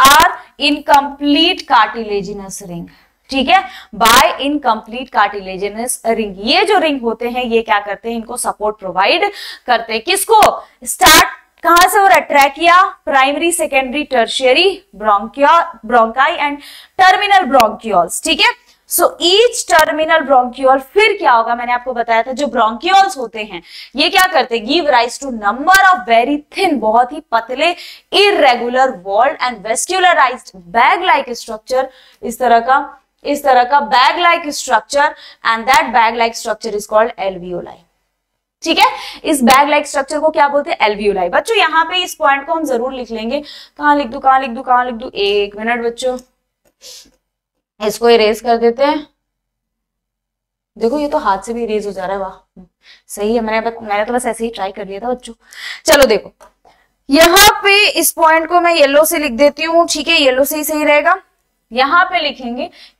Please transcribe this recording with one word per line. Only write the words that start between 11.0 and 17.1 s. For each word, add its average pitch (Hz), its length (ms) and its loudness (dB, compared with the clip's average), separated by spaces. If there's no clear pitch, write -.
कहां 349 260 6
से 415 100 2
हो 392 80 6
रहा 370 80 6
है? 294 60 4
ट्रैकिया, 294 600 2
प्राइमरी, 285 460 0
सेकेंडरी, 285 520 -2
टर्शियरी, 262 800 0
bronchia-, 226 680 2
bronchi 240 520 0
and 285 200 -4
terminal 381 500 4